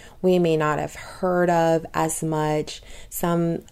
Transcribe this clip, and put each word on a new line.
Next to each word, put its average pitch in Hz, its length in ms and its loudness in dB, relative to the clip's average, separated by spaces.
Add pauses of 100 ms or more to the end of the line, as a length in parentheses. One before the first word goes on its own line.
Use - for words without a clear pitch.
(220)
we 185 160 4
may 165 180 4
not 151 220 0
have 151 160 -6
heard 180 560 0
of 165 420 2
as 160 300 -2
much, 151 580 -2 (300)
some 170 600 0